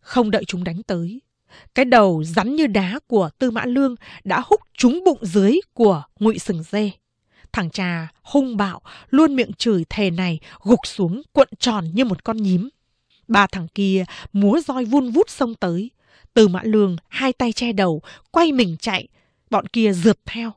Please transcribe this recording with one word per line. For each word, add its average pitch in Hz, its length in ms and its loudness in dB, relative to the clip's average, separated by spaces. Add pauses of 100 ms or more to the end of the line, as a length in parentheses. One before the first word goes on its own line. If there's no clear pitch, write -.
Không 233 300 0
đợi 208 140 -2
chúng 180 200 -8
đánh 175 180 -8
tới, 185 380 -6 (540)
cái 262 100 2
đầu 202 400 4
rắn 196 320 -2
như 311 100 2
đá 202 400 -2
của 190 320 0
Tư 254 120 0
Mã 220 140 -6
Lương 254 300 0 (300)
đã 190 220 -2
húc 427 140 4 (140)
trúng 269 300 2
bụng 339 180 4
dưới 208 380 2 (120)
của 196 300 2 (160)
Ngụy 220 200 0
Sừng 170 240 -6
Dê. 202 280 -4 (640)
Thằng 175 180 -4
cha 170 380 -6 (140)
hung 262 340 -2
bạo, 196 240 -4 (300)
luôn 285 260 4
miệng 247 160 -2
chửi 196 380 0
thề 202 200 -2
này 170 300 -4 (220)
gục 233 240 2
xuống 190 360 -4 (100)
cuộn - 160 4 (100)
tròn 202 360 -4
như 240 100 0
một 208 200 -6
con 226 120 -6
nhím. 202 320 -2 (600)
Ba 202 180 2
thằng 170 220 -8
kia 190 360 0 (280)
múa 202 340 2
roi 254 180 -4
vun 247 260 0
vút 311 200 2
xông 233 240 -4
tới. 185 360 -4 (440)
Tư 220 140 6
Mã 180 140 -2
Lương 208 340 2 (120)
hai 269 240 -4
tay 240 200 -2
che 240 200 -4
đầu, 185 300 -2 (280)
quay 330 220 2
mình 208 280 0
chạy. 190 280 -6 (420)
Bọn 208 160 0
kia 220 260 0
rượt 185 340 2
theo. 233 300 -10